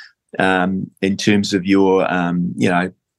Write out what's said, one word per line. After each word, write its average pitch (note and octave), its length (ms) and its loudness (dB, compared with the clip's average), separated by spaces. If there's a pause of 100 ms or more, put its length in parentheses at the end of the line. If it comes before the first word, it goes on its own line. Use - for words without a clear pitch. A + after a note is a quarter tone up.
(380)
um, F#2+ 520 0 (120)
in F#2+ 160 0
terms G2+ 340 0
of F#2 140 -2
your, F#2+ 440 2
um, F2 460 -2
you A2 140 0
know, F2+ 200 0 (280)